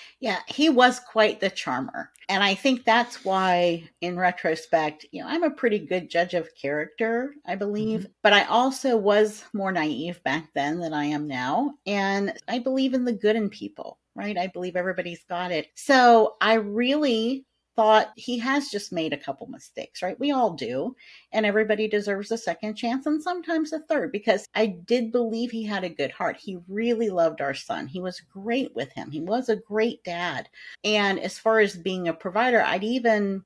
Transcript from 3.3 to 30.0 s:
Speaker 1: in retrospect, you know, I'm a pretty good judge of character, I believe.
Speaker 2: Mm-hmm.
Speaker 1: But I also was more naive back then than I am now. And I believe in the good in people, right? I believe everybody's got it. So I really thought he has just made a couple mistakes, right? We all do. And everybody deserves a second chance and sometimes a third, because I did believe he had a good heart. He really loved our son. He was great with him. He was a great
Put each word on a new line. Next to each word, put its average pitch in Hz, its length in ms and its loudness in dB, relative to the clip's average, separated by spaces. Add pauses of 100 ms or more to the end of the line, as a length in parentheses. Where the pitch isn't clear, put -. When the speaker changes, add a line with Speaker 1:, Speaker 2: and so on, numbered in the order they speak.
Speaker 1:
in 175 160 -4
retrospect, 160 960 0
you - 100 -10
know, - 80 -10
I'm 339 140 0
a 302 80 2
pretty 226 260 0
good 170 320 -4
judge 175 240 0
of 165 160 -4 (100)
character, 226 760 -4 (100)
I 180 80 -6
believe. 208 460 -4
Speaker 2:
Mm-hmm. 196 120 -12 (120)
Speaker 1:
But 208 100 8
I 202 120 8
also 254 520 2
was 208 460 2 (100)
more 196 180 -2
naive 156 520 -4
back 151 320 -2
then 147 240 -2
than 165 120 -4
I 147 140 -2
am 151 220 -2
now. 143 480 -2 (100)
And 196 480 0 (140)
I 233 100 -4
believe 262 380 0
in 247 100 0
the 247 80 0
good 208 220 2
in 208 160 0
people, - 480 -14 (160)
right? 202 240 -6
I 185 80 -2
believe 180 280 -8
everybody's 180 540 -4
got 180 220 -4
it. 156 240 -2
So 240 680 6
I 220 140 4
really 240 880 0 (300)
thought 220 400 6
he 247 240 -6
has 269 300 0
just - 220 -8
made 160 220 -4
a 143 40 -2
couple - 280 -10
mistakes, - 560 -16
right? 185 180 -6
We 285 120 0
all 247 240 2
do. 156 400 -6 (360)
And 214 140 0
everybody 214 420 2
deserves 202 440 -4
a 226 60 -2
second 220 360 -6
chance 247 320 -4
and 302 160 0
sometimes 330 500 -4
a 320 60 -4
third, 294 340 -2
because 202 440 0
I 214 100 2
did 226 460 -2
believe 233 400 -2
he 226 120 -6
had 202 200 -4
a 175 60 -6
good 143 200 -4
heart. - 280 -4
He 185 200 -10 (100)
really 220 440 0
loved 165 280 2
our 139 140 -2
son. - 320 -8
He 135 160 -10
was 180 180 -8
great 233 560 -6
with 123 180 -6
him. - 180 -12
He 151 100 -6
was 220 260 -2
a 214 100 2
great 220 460 -2